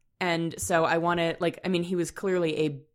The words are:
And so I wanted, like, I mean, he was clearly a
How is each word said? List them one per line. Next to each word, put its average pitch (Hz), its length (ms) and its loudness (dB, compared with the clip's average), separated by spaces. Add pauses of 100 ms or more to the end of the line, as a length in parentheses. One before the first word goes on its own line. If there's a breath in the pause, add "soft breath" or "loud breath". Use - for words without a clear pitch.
(200)
And 165 400 0
so 165 240 2
I 160 140 2
wanted, 170 420 0
like, 170 240 0
I 180 60 -2
mean, 175 140 2
he 180 120 -2
was 170 160 -2
clearly 175 540 0
a 143 160 -4 (140)